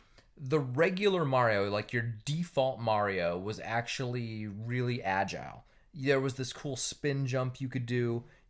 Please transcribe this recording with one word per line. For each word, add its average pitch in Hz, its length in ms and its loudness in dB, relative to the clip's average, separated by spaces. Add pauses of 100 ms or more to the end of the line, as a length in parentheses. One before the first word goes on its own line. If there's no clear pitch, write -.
(380)
the 147 220 0
regular 180 640 2
Mario, 117 440 4
like, 104 240 -2
your 117 220 0 (100)
default 139 560 0
Mario, 98 560 2
was 98 240 -4
actually 117 840 -4
really 120 560 -2
agile. 95 600 -2 (280)
There 139 280 2
was 135 140 0
this 131 180 -4
cool 139 240 -6
spin 139 500 -2
jump 127 340 -2
you 131 80 -4
could 123 180 -4
do. 120 380 0 (260)